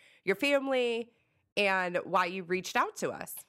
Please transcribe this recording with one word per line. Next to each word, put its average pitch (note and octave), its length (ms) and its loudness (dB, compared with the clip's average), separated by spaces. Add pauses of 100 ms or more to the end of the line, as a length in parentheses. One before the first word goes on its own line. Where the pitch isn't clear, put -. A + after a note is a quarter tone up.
(240)
your F#3 120 2
family C4 760 0 (480)
and F#3+ 480 2
why F#3 220 2
you F#3 160 -6
reached F3+ 340 -4
out - 200 0
to D#3+ 120 -2
us. - 240 -8 (160)